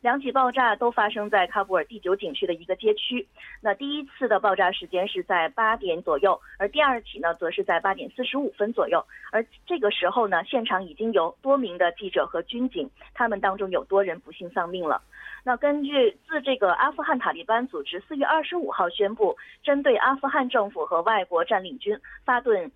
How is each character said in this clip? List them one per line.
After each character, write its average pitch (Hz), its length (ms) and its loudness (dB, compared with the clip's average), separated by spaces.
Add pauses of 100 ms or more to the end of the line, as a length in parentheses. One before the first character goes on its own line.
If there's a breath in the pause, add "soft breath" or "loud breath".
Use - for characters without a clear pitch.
两 247 180 2
起 269 100 -6
爆 254 220 2
炸 240 240 2
都 240 160 0
发 214 180 2
生 208 200 -6
在 190 180 4
喀 202 160 -2
布 190 100 -6
尔 160 120 2
第 226 160 -16
九 185 120 0
景 185 200 -4
区 196 120 -6
的 175 80 0
一 170 120 -12
个 185 100 -2
街 214 200 2
区。 247 300 -6 (360 loud breath)
那 208 140 0
第 285 220 -8
一 285 100 -8
次 - 200 -4
的 208 140 4
爆 202 120 4
炸 185 200 4
时 180 120 -8
间 185 220 -2
是 190 160 -6
在 170 240 2
八 220 300 0
点 180 260 -4
左 151 160 0
右， 185 180 4 (220 loud breath)
而 202 80 -2
第 294 140 0
二 269 220 2
起 - 160 -16
呢， 165 160 0
则 165 140 -4
是 190 140 -2
在 170 160 0
八 196 160 0
点 - 180 -14
四 254 120 -6
十 254 120 -4
五 285 200 -2
分 208 160 0
左 180 160 0
右。 170 120 2 (300 loud breath)
而 226 120 0 (220)
这 349 140 -4
个 208 100 2
时 180 200 0
候 226 180 0
呢， 175 160 0
现 233 220 -2
场 190 180 -2
已 165 100 -14
经 220 200 -4
有 170 280 2
多 277 160 4
名 185 200 -4
的 175 160 2
记 196 160 -8
者 151 160 0
和 165 160 -6
军 247 280 -4
警， 156 200 -6 (240 loud breath)
他 233 160 0
们 202 100 -4
当 196 180 0
中 196 140 -4
有 175 140 -2
多 196 180 2
人 170 160 -6
不 151 140 -20
幸 175 160 -14
丧 170 180 -4
命 180 180 -6
了。 143 160 0 (420 loud breath)
那 254 120 2
根 285 260 0
据 277 300 4 (160)
自 302 140 -4
这 269 160 0
个 185 160 4
阿 285 180 2
富 302 100 -8
汗 294 160 0
塔 214 140 -2
利 170 100 -6
班 226 260 0
组 151 140 -8
织 - 240 -10
四 311 120 -10
月 277 80 0
二 - 180 2
十 359 140 -6
五 330 120 -4
号 180 200 0
宣 202 260 0
布 196 180 2 (300 loud breath)
针 285 180 2
对 277 140 4
阿 262 220 4
富 277 100 -4
汗 269 220 0
政 208 200 2
府 160 160 -4
和 170 180 0
外 208 200 2
国 175 220 0
占 190 180 0
领 175 160 -12
军 208 180 -2 (280 loud breath)
发 247 160 2
动， 208 340 2